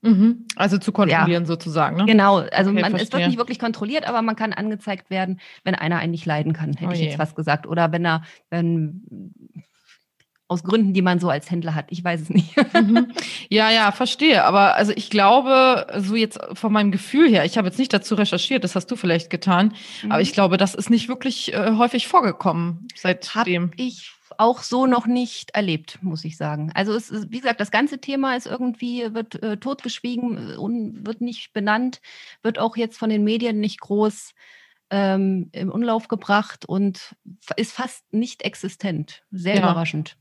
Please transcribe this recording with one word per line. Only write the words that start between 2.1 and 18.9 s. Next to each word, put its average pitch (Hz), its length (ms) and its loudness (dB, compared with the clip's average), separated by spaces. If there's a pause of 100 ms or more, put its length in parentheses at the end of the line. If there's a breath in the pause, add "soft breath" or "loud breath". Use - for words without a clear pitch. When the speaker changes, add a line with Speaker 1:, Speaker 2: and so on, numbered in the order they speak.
Speaker 2:
also 196 340 2
Speaker 1:
Okay, 202 80 2
Speaker 2:
man, 196 140 0
es 185 80 0
wird 220 80 -4
Speaker 1:
verstehe. - 180 0
Speaker 2:
nicht 247 100 2
wirklich 240 220 -4
kontrolliert, 233 480 -4
aber 233 140 -2
man 226 160 -2
kann 214 160 -4
angezeigt 208 560 -6
werden, 185 320 -4 (240 loud breath)
wenn 190 100 0
einer 170 220 -2
einen 165 140 -2
nicht 165 140 -6
leiden 156 280 0
kann, 156 180 -4
hätte 165 200 -4
Speaker 1:
Oh - 20 -2
Speaker 2:
ich 170 80 -2
jetzt 156 100 -2
Speaker 1:
je. 143 60 -6
Speaker 2:
fast 156 180 -4
gesagt. 151 320 -2
Oder 165 240 0
wenn 170 140 -2
er, 160 180 0 (260 loud breath)
wenn, 170 840 -4 (1120 soft breath)
aus 170 160 -4
Gründen, 196 300 2
die 190 80 2
man 180 180 2
so 180 100 0
als 147 220 -2
Händler 170 240 -4
hat. 151 140 -6
Ich 175 120 -8
weiß 170 200 -4
es 156 80 -12
nicht. 180 260 2
<laughs> - 180 2
Speaker 1:
Mhm. 233 380 4 (380 loud breath)
Ja, 220 220 4
ja, 214 200 4
verstehe. 254 540 4
Aber 196 300 6
also 208 200 2
ich - 140 -8
glaube, 254 760 6 (120)
so 202 180 -2
jetzt 220 240 -2 (140)
von 208 180 -2
meinem 208 200 4
Gefühl 277 380 2
her, 185 140 6
ich 175 140 -2
habe 196 100 0
jetzt 180 100 -6
nicht 262 140 0
dazu 202 240 0
recherchiert, 202 480 0
das 185 140 -2
hast 180 120 -6
du 247 60 -4